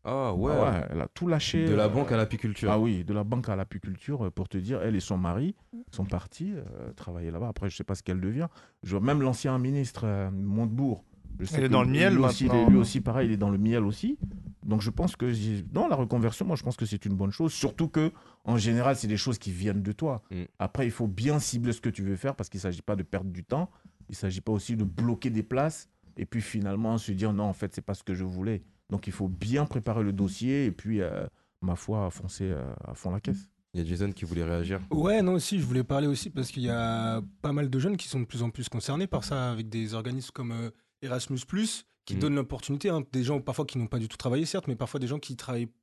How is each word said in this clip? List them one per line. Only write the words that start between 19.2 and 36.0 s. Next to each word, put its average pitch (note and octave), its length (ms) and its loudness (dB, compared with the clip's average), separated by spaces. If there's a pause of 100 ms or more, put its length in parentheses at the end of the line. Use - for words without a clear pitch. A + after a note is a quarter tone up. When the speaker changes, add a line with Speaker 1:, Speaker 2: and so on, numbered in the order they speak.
Speaker 2:
qui - 120 -6
viennent G2 320 0
de G#2 100 -2
toi. C3+ 380 -4
Speaker 1:
Mm. F2+ 120 -6 (180)
Speaker 2:
Après, G#2+ 260 0
il A#2 60 0
faut A2+ 160 0
bien B2 320 2
cibler A#2+ 320 0
ce - 80 -4
que A#2+ 100 0
tu G2 120 -6
veux G2 140 0
faire C3+ 200 -4
parce G#2 120 -6
qu'il F#2+ 120 -8
s'agit F2 200 -4
pas G#2 160 -2
de F#2 60 -2
perdre F#2+ 280 -4
du F2 140 -8
temps. D#3+ 260 0 (380)
Il G#2 60 -10
s'agit F#2+ 260 -2
pas A2 120 -2
aussi G#2+ 240 0
de A2 80 2
bloquer A#2 460 0
des A2 120 0
places C#3 460 0 (280)
et F2 100 -4
puis A#2 140 -2
finalement G#2+ 560 0
se A2 160 -4
dire, « G#2 220 0
Non, G#2 100 0
en G2 80 0
fait, G2 220 -6
c'est - 100 -8
pas G2 100 -4
ce - 100 -12
que F#2+ 100 -2
je F#2 100 -2
voulais. » F#2 380 -2 (260)
Donc - 200 -4
il F2+ 40 -6
faut F#2+ 160 -4
bien A#2 380 0
préparer A2+ 380 -2
le G2+ 80 0
dossier A2+ 520 0
et G#2+ 60 2
puis, G2+ 320 -2
euh, D#2+ 240 -2 (340)
ma F2+ 160 0
foi, G#2 340 -2
foncer, F#2+ 400 -6
euh, C#2 140 -4 (200)
à - 100 -10
fond - 160 -6
la G2 100 -2
caisse. - 300 -4 (240)
Speaker 1:
Il F2 60 -2
y E2 40 0
a - 20 -2
Jason F#2 260 -2
qui - 120 -8
voulait E2+ 200 -2
réagir. E2+ 360 -2 (100)
Speaker 4:
Ouais, F#3 320 4
non, F3+ 120 4
aussi, F#3 260 0
je C3+ 60 0
voulais B2+ 180 2
parler C#3 220 0